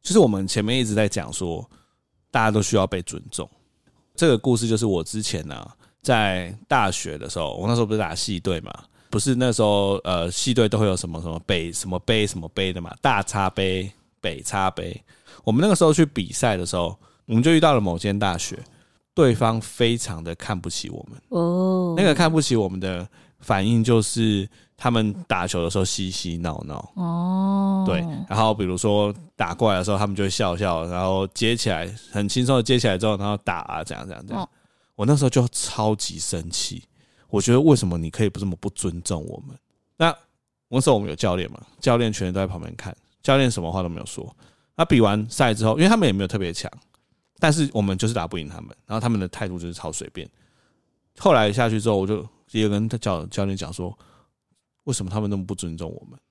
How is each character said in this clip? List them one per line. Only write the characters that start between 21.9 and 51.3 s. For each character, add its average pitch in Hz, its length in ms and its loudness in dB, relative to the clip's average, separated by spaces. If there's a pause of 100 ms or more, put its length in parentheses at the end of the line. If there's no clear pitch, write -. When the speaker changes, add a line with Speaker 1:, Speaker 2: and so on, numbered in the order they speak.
Speaker 1:
那 175 80 2
个 170 120 6
看 165 180 4
不 156 80 4
起 131 160 2
我 98 140 2
们 95 100 -6
的 92 260 -6 (340)
反 98 260 0
应 113 180 4
就 117 160 6
是 104 480 0 (280)
他 - 140 -2
们 110 240 0 (140)
打 90 180 0
球 90 160 -2
的 85 80 0
时 98 80 0
候 92 60 2
嬉 92 260 -4
嬉 85 280 -6
闹 85 260 -6
闹。 - 300 -12
Speaker 2:
哦。 190 920 0
Speaker 1:
对， 180 140 0 (280)
然 101 100 0
后 110 160 4
比 104 100 -2
如 92 120 -2
说 104 380 2 (220)
打 87 180 -2
过 113 160 2
来 95 80 2
的 92 60 0
时 104 60 -2
候， 98 80 2
他 104 80 0
们 98 100 -4
就 101 80 0
会 95 60 0
笑 90 260 0
笑， 85 300 -2
然 90 140 -4
后 95 280 0
接 117 260 0
起 113 140 -2
来， 85 180 -2 (240)
很 101 160 -2
轻 123 180 0
松 131 120 4
的 120 60 4
接 123 160 2
起 117 100 2
来 95 80 2
之 98 80 -2
后， 107 140 2
然 101 100 -4
后 104 160 -2
打 87 160 -4
啊， 80 240 -8
怎 - 100 -10
样 57 120 -12
怎 95 100 -12
样 - 100 -18
怎 - 80 -10
样。 202 80 -6
Speaker 2:
哦。 170 60 -10 (480)
Speaker 1:
我 104 80 -2
那 139 100 6
时 139 80 2
候 131 60 4
就 120 200 4
超 - 460 -2
级 90 240 -8
生 85 320 -6
气， - 320 -6 (460)
我 101 140 0
觉 113 100 4
得 127 80 6
为 151 160 8
什 101 100 0
么 87 120 -2
你 82 100 -4
可 110 160 -2
以 101 40 2
不 - 120 -6
这 98 60 -4
么 87 120 -4
不 101 120 -6
尊 87 320 -6
重 82 240 -6
我 - 200 -12
们？ - 80 -18 (440)
那 160 180 2 (520)
那 127 120 2
时 143 80 4
候 135 60 6
我 107 40 4
们 101 120 -4
有 76 40 -6
教 90 220 0
练 90 140 -4
嘛， - 100 -18 (180)
教 120 200 2
练 117 120 2
全 95 220 -4
都 95 80 -2
在 98 60 0
旁 92 120 -8
边 80 160 -12
看， - 220 -14 (260)
教 135 140 4
练 131 140 4
什 104 120 -4
么 82 80 -4
话 92 120 -2
都 87 60 -4
没 85 120 -10
有 - 60 -12
说。 - 280 -14 (420)
那 165 80 2
比 135 160 6
完 107 280 4
赛 123 240 2
之 110 120 -2
后， 110 120 4
因 156 60 2
为 185 60 6
他 226 80 6
们 185 120 4
也 101 40 2
没 98 120 0
有 90 40 -4
特 107 100 -4
别 90 140 -4
强， - 180 -8 (680)
但 156 140 4
是 147 200 2
我 107 100 0
们 95 160 0
就 110 100 0
是 117 60 -2
打 85 120 -2
不 87 120 -8
赢 76 100 -8
他 - 140 -14
们， - 80 -18 (160)
然 110 100 -6
后 110 40 -2
他 120 80 -2
们 110 120 0
的 90 80 -4
态 - 180 -8
度 90 120 -8
就 85 80 -10
是 85 80 -10
超 80 180 -10
随 - 200 -10
便。 85 160 -14 (920)
后 180 160 6